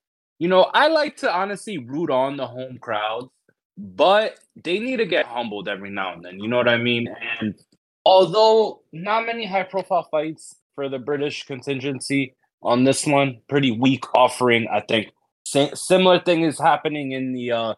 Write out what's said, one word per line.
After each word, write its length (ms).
you 100
know, 260
I 160
like 280
to 160
honestly 460
root 320
on 260
the 80
home 320
crowds, 520
but 600
they 140
need 200
to 100
get 180
humbled 420
every 220
now 240
and 100
then. 160
You 80
know 100
what 120
I 80
mean? 300
And 160
although 760
not 340
many 200
high-profile 680
fights 440
for 140
the 100
British 460
contingency 920
on 220
this 220
one, 420
pretty 240
weak 340
offering, 560
I 80
think. 320
Sa-, 300
similar 440
thing 240
is 160
happening 520
in 220
the, 180
uh, 260